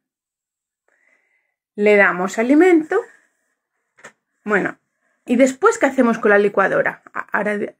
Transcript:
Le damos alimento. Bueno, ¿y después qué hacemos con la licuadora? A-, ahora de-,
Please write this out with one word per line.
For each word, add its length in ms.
Le 220
damos 420
alimento. 640
Bueno, 340
¿y 100
después 420
qué 80
hacemos 320
con 140
la 60
licuadora? 640
A-, 240
ahora 180
de-, 240